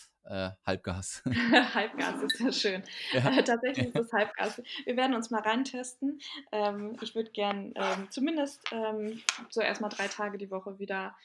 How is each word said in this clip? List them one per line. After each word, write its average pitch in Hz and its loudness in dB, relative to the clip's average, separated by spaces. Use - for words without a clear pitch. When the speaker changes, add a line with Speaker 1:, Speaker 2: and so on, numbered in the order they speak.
Speaker 1:
äh, 95 -4
Halbgas? 95 -4
<laughs> 127 2
Speaker 2:
<laughs> 240 6
Halbgas - -2
ist - 0
ja 254 2
schön. 190 0
Speaker 1:
Ja. 127 6
<laughs> 262 6
Speaker 2:
Äh, 285 8
tatsächlich 247 2
ist - -2
es 233 0
Halbgas. 214 0
Wir 247 0
werden 254 4
uns 226 -2
mal 220 2
rantesten. 254 -2
Ähm, 208 0
ich 226 -8
würd 226 -4
gern, 202 -2
ähm, 196 -2
zumindest, 285 0
ähm, 220 -2
so 226 0
erst 208 2
mal 214 -2
drei 202 -2
Tage 202 -4
die 196 -8
Woche 196 -8
wieder 196 -6